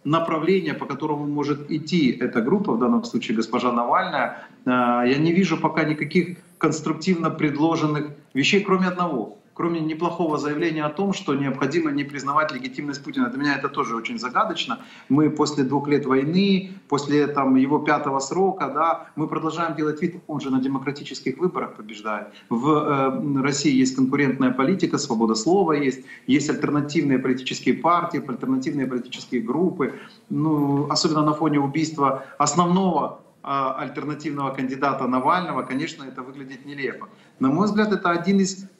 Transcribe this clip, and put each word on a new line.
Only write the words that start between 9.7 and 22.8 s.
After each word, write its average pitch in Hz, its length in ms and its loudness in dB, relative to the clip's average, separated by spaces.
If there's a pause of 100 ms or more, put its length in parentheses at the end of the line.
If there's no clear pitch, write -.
неплохого 156 580 -2
заявления 151 480 -2
о - 20 -2
том, 196 240 0
что 147 220 -4
необходимо 139 560 0
не 143 120 0
признавать 143 520 -2
легитимность 131 500 -8
Путина. 131 240 -2
Для 131 100 -8
меня 143 180 0
это 143 120 -2
тоже 120 260 -4
очень 113 240 -6
загадочно. 135 600 -4 (320)
Мы 147 180 4
после 143 360 0
двух 139 220 0
лет 139 200 2
войны, 180 640 2 (180)
после, 143 380 2
там, 135 300 2
его 135 220 4
пятого 143 420 0
срока, 175 500 0
да, 165 360 0 (100)
мы 151 120 -2
продолжаем 160 480 -4
делать 151 240 -2
вид, 175 160 -2 (100)
он 147 140 -6
же 135 100 -4
на 131 80 2
демократических 135 800 -4
выборах 156 400 -4
побеждает. 107 520 -8 (200)
В, 123 200 0
э, 143 720 2